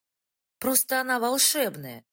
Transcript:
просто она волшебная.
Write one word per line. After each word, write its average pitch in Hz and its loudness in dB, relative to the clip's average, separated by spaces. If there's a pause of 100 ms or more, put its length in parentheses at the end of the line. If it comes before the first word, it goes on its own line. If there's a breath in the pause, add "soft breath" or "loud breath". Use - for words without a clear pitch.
(580)
просто 262 0
она 254 0
волшебная. 226 0